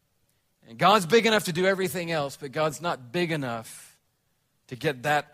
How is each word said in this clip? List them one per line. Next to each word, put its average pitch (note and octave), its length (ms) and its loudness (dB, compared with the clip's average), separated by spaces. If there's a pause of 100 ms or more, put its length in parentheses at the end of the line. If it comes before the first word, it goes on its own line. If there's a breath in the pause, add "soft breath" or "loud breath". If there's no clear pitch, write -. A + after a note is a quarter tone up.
(680)
And A2+ 100 -16
God's F#3+ 260 4
big A3 220 4
enough A3 180 2
to F3+ 80 -4
do F3 140 0
everything F3+ 440 -2
else, C#3+ 300 -4
but C#3+ 100 -12
God's D#3 300 -2
not C3 320 -6
big F3 180 0
enough B2 680 -8 (720)
to B2+ 80 -12
get B2+ 260 -4
that D3 320 0